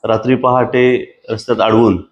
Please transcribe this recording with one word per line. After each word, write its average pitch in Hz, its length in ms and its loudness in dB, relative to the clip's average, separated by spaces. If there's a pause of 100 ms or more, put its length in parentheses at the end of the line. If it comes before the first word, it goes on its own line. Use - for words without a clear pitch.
रात्री 113 320 0
पहाटे 123 840 0 (100)
रस्त्यात 110 320 -4
अडवून 110 400 2 (100)